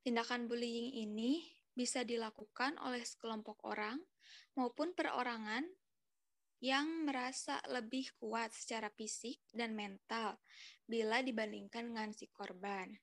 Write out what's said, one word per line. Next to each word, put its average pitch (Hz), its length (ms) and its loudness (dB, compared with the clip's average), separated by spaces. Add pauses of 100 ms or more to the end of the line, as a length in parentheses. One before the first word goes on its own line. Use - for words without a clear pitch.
Tindakan 233 480 2
bullying 233 440 0
ini 226 480 2 (280)
bisa 247 320 0
dilakukan 226 800 0
oleh 247 200 0
sekelompok 220 640 -6
orang 214 320 -2 (600)
maupun 269 360 2
perorangan 240 720 0 (920)
yang 294 480 4
merasa 262 640 0
lebih 254 480 -2
kuat 220 320 0
secara 220 400 -4
fisik 226 480 -6 (160)
dan 220 240 0
mental 208 560 -2 (560)
bila 226 320 4
dibandingkan 220 640 -2
dengan 220 240 0
si 214 240 -10
korban. 196 560 -4 (120)